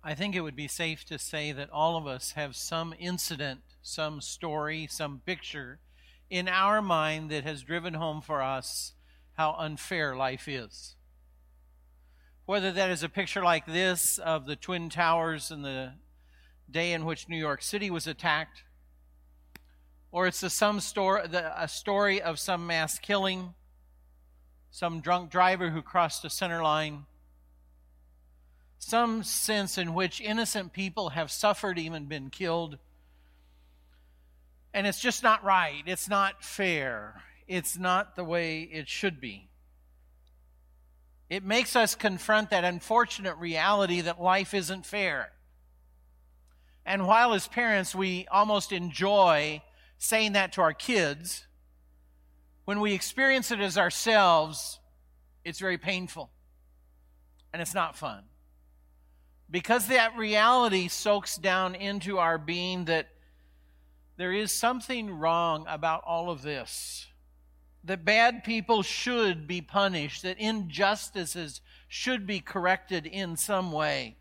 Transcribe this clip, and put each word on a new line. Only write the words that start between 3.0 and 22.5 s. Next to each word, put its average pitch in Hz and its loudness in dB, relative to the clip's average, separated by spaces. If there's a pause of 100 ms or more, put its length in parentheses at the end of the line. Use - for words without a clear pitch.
some 151 -6
story, 151 -6
some 143 -8
picture 147 -8 (500)
in 180 -2
our 196 4
mind 156 0
that 147 -4
has 147 -8
driven 165 -6
home 156 -4
for 147 -2
us - -6 (400)
how 156 0
unfair 156 -4
life 131 -2
is. 127 -10 (1500)
Whether 190 0
that 190 2
is 160 -2
a 160 -4
picture 196 -2
like 170 6
this 175 0
of 160 -2
the 147 -6
Twin 170 -6
Towers 165 2
and 143 -12
the 131 -8 (800)
day 170 0
in 160 -2
which 160 -6
New 165 -8
York 151 -2
City 202 -4
was 160 -4
attacked, 156 -2 (1500)
or 180 2
it's 180 2
the, 180 -4
some 208 2
stor-, 190 0
the, 165 -4
a 156 -2
story 202 2
of 160 -4
some 175 -2